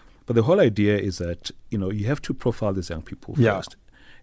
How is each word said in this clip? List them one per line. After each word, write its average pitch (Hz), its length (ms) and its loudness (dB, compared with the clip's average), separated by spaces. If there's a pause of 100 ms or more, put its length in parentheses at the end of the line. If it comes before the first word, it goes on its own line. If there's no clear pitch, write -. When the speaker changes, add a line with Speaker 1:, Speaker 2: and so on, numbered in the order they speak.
(260)
Speaker 1:
But 113 100 0
the 113 80 6
whole 185 160 4
idea 104 380 4
is 95 200 -4
that, 85 320 -6 (200)
you 113 80 -2
know, 95 120 -2
you 104 160 -4
have 143 160 -2
to - 120 -4
profile 110 400 -2
these 92 160 -4
young 80 120 -8
people - 340 -14
Speaker 2:
Yeah. 110 200 4
Speaker 1:
first. - 180 -10 (480)